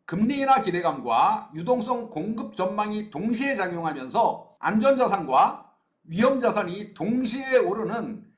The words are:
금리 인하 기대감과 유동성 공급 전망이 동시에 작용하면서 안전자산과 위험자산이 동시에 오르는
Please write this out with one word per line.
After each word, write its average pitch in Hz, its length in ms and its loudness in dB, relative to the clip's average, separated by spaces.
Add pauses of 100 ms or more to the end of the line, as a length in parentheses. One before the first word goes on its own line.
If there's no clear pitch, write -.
금리 233 340 0
인하 269 220 4
기대감과 160 920 0
유동성 233 580 -2
공급 214 440 -8
전망이 208 540 -4
동시에 240 460 -2
작용하면서 170 1000 -2
안전자산과 208 1120 2 (360)
위험자산이 208 880 0
동시에 254 640 0
오르는 196 680 -2 (140)